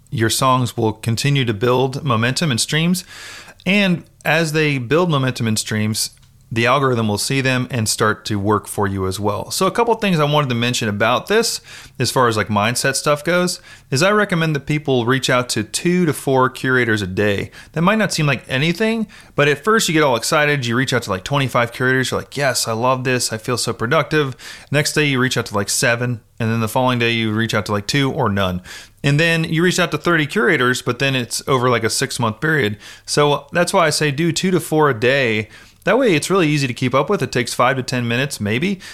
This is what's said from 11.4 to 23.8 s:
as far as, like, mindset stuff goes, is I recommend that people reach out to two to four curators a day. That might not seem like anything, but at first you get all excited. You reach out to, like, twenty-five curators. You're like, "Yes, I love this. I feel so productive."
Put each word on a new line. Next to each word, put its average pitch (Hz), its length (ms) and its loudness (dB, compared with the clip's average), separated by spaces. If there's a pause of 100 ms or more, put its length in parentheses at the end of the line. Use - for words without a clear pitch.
as 120 120 0
far 127 180 4
as, 110 80 0
like, 101 120 0
mindset 113 460 0
stuff 147 300 0
goes, 180 340 0 (320)
is 139 120 0
I 196 80 4
recommend 185 440 2
that 135 120 -6
people 135 400 0
reach 127 240 0
out 127 180 2
to 110 160 -2
two 180 400 0
to 151 80 2
four 131 380 2
curators 123 500 0
a 98 60 -2
day. 95 440 -2 (220)
That 156 80 -4
might 190 160 2
not 208 160 0
seem 156 140 -2
like 135 240 -2
anything, 214 560 -2 (280)
but 143 140 2
at 143 160 -2
first 220 240 2
you 165 60 -2
get 160 80 4
all 135 120 4
excited. 147 520 0
You 117 100 -2
reach 127 160 0
out 120 120 -2
to, 107 60 -8
like, 92 140 -4
twenty-five 131 480 -2
curators. 131 380 0
You're 95 100 -2
like, - 160 -14
"Yes, 135 320 -2
I 113 40 -4
love 123 320 -2
this. 127 280 -2
I 110 60 -6
feel - 180 -4
so 113 160 -4
productive." 143 640 -2 (340)